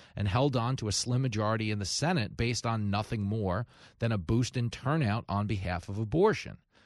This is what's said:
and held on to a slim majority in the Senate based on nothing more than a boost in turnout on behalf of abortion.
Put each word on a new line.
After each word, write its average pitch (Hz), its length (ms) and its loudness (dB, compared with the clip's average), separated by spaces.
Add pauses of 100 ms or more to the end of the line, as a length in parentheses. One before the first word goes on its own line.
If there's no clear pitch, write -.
(180)
and 104 100 0
held 127 300 4
on 123 180 0
to 110 140 -2
a - 20 2
slim 123 300 0
majority 110 500 0
in 104 80 -2
the 98 60 -2
Senate 147 500 0
based 117 300 -2
on 110 240 0
nothing 107 320 -2
more 101 440 -2 (340)
than 117 120 2
a 110 60 0
boost 113 400 0
in 120 120 0
turnout 123 600 0
on 101 180 0
behalf 90 400 -4
of 101 100 -6
abortion. 147 600 2 (280)